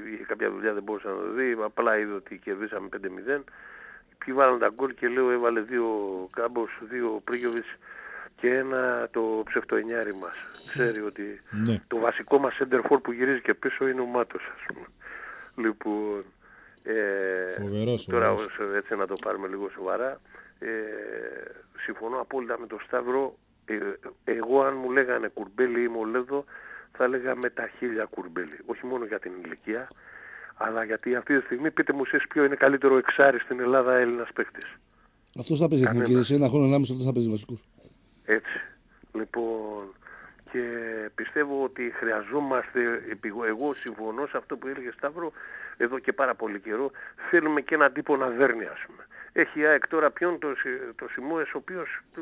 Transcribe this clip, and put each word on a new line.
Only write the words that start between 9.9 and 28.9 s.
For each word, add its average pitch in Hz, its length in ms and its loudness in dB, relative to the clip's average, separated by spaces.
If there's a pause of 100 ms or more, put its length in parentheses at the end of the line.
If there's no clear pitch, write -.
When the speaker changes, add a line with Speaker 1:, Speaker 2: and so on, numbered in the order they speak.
Speaker 1:
μας". 92 180 -10 (340)
Ξέρει 117 340 0
ότι 104 400 -8 (100)
Speaker 2:
Ναι. 107 360 2
Speaker 1:
το 117 120 -2
βασικό 117 400 4
μας 135 200 0
center 127 300 2
for 135 140 8
που 123 80 -4
γυρίζει 127 300 2
και 113 120 2
πίσω - 340 -2
είναι 131 140 0
ο 123 40 -2
Μάτος, 120 360 -2 (140)
ας - 120 -16
πούμε. - 180 -12 (720)
Λοιπόν, 107 680 -2 (600)
ε, 110 100 -4 (680)
Speaker 2:
Φοβερός, 107 440 0
Speaker 1:
τώρα 117 240 4
Speaker 2:
φοβερός. 107 160 0 (140)
Speaker 1:
όσο 101 160 -2
έτσι 101 200 -2
να 98 120 -2
το 95 160 -4
πάρουμε 98 240 -4
λίγο 95 220 -6
σοβαρά, 101 500 -4 (400)
ε, - 80 -8 (1120)
συμφωνώ 113 420 -6
απόλυτα 120 400 -4
με 117 80 -12
τον 104 180 -10
Σταύρο. 127 520 -2 (280)
Ε, 110 100 -4 (480)
εγώ 117 400 4
αν 135 180 2
μου 127 100 -2
λέγανε 123 360 2
Κουρμπέλη 117 560 0
ή 120 40 2
Μολέδο, 123 580 -2 (520)
θα 131 60 2
έλεγα 127 320 0
με 123 140 -2
τα 117 280 -6
χίλια 110 280 -2
Κουρμπέλη. 87 600 -8
Όχι 117 200 -8
μόνο 127 200 -4